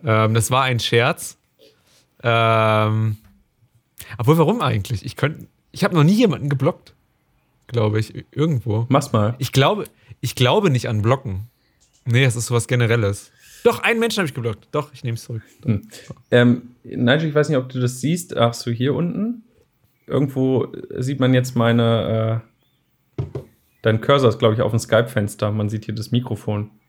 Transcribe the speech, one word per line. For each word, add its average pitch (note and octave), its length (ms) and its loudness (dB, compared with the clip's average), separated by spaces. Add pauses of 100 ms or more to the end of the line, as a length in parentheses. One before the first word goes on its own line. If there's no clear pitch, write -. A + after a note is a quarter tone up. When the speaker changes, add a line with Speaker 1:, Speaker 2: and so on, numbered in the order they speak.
Speaker 1:
Ähm, A2 300 2
das A2+ 160 0
war C3 140 2
ein B2+ 160 -2
Scherz. - 560 0 (840)
Ähm, A2 960 2 (1000)
obwohl, C#3+ 200 4
warum F3+ 220 2
eigentlich? A2+ 440 -2
Ich - 120 -12
könnt, - 300 -4 (260)
ich B2 120 -4
hab G3 80 0
noch D#3 120 4
nie F#3 100 6
jemanden F#3 340 2
geblockt, C#3 460 -2 (720)
glaube A2 340 0
ich, - 140 -8
i-, - 180 -14
irgendwo. A#2 560 -2
Speaker 2:
Mach's C3+ 240 2
mal. A2 260 2
Speaker 1:
Ich B2+ 140 -6
glaube, E3+ 320 2 (360)
ich - 140 -6
glaube E3 360 2
nicht A#2+ 180 -2
an G#2+ 140 -2
Blocken. A2+ 460 -2 (560)
Nee, B2 200 2
das A#2 100 2
ist A#2 120 -6
sowas A#2 200 -2
Generelles. A2+ 640 0 (320)
Doch, A3+ 220 2
einen A3+ 160 0
Menschen A3 200 -2
hab F3 60 0
ich C3 80 -8
geblockt. A2+ 380 -8
Doch, D3 200 -6
ich - 120 -18
nehm's A2+ 200 -6
zurück. A2+ 180 -10 (220)
Speaker 2:
Hm. G#2+ 180 -2 (500)
Ähm, B2 300 4 (200)
Nigel, C#3 460 0
ich C#3+ 60 -6
weiß D3+ 160 2
nicht, C#3+ 80 2
ob B2+ 100 -4
du C3 100 -8
das B2 220 -2
siehst. E3+ 360 -4
Ach A#2 180 2
so, - 180 -6
hier B2 220 -2
unten. G3 500 -4 (640)
Irgendwo C3 580 0 (300)
sieht C3 240 -4
man C3 140 4
jetzt B2+ 200 0
meine, A2+ 880 2 (800)
äh, - 40 -6 (580)
dein A2+ 180 2
Cursor C3+ 300 4
ist, - 100 -6
glaub A2+ 120 4
ich, A2 100 -2
auf A2+ 100 0
dem A2+ 80 0
Skype-Fenster. A2 720 -2
Man G#2 160 -2
sieht G#2+ 160 -6
hier G#2+ 100 -8
das A2 160 -8
Mikrofon. A2+ 600 -4 (180)